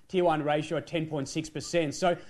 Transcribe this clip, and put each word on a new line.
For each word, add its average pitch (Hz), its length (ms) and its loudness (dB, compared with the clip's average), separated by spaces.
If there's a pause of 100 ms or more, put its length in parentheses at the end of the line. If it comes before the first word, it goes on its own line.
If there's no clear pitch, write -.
(100)
tier 175 160 4
one 156 160 4
ratio 151 400 0
at - 80 -14
ten 160 160 -2
point 151 240 -4
six 156 160 -4
percent. 151 480 -2
So 175 240 2 (100)